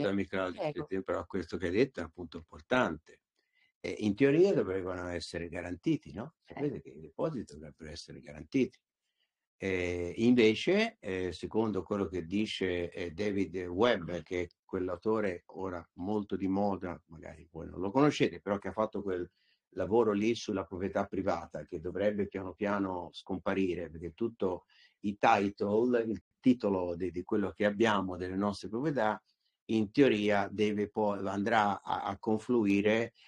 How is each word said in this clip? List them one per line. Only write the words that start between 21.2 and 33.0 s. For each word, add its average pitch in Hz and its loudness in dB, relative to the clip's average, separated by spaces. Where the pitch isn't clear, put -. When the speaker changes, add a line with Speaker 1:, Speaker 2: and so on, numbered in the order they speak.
Speaker 1:
che 85 -10
dovrebbe 92 0
piano 95 -8
piano 95 -2
scomparire, 90 -2
perché 80 -10
tutto 104 -4
i 101 -4
title, 110 4
il 110 -4
titolo 95 2
di, 87 -4
di 87 -6
quello 101 0
che 104 0
abbiamo, 101 2
delle 92 -6
nostre 98 -2
proprietà, 113 0
in 110 0
teoria 104 4
deve 104 0
poi, 101 0
andrà 101 2
a, 92 -4
a 101 -4
confluire, 110 2